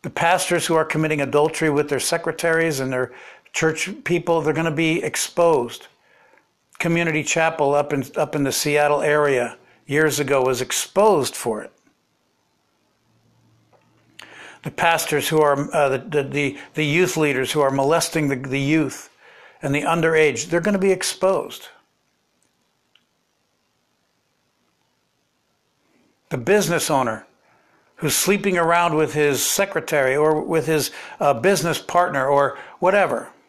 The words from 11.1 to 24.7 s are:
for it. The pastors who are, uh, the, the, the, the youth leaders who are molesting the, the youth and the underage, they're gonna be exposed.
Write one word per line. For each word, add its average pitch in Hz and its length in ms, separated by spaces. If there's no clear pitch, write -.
for 107 260
it. - 100
The 147 100
pastors 165 560
who 156 120
are, 143 320
uh, 147 160
the, 131 100
the, 147 260
the, 135 340
the 156 100
youth 160 320
leaders 131 360
who 151 80
are 135 100
molesting 147 580
the, 135 80
the 135 240
youth 143 460
and 139 120
the 147 80
underage, 156 640
they're 170 140
gonna 202 180
be 190 120
exposed. - 760